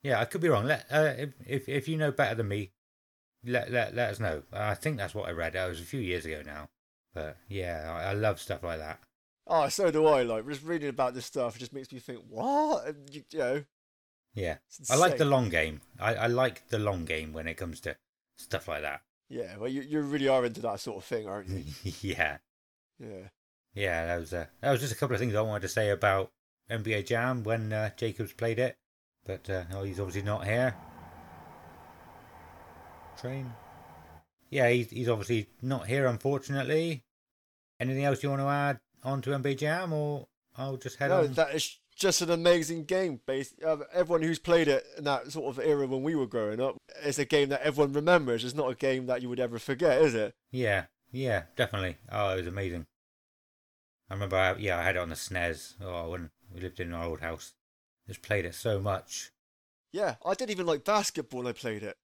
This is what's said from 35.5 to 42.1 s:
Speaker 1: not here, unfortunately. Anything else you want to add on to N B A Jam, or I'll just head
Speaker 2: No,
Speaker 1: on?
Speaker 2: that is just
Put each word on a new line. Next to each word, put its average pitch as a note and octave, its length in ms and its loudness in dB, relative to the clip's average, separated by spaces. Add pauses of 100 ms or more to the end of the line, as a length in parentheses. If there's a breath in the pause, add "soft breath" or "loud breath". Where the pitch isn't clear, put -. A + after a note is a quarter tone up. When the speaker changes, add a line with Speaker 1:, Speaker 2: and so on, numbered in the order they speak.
Speaker 1:
not B2 240 -2
here, C3 200 2
unfortunately. C#3 960 0 (760)
Anything C3+ 260 0
else C#3 180 2
you C#3 80 0
want C#3 120 0
to C#3 60 2
add C#3+ 320 2 (240)
on C3+ 180 -2
to C#3 120 0
N C3+ 80 -2
B C#3 100 2
A - 20 2
Jam, D#3+ 380 0
or D3 340 -2 (300)
I'll C3 200 -6
just - 220 -10
head C#3+ 120 2
Speaker 2:
No, F#3 100 6
Speaker 1:
on? C#3 140 2
Speaker 2:
that D3 200 4
is - 240 -2 (160)
just F3+ 280 4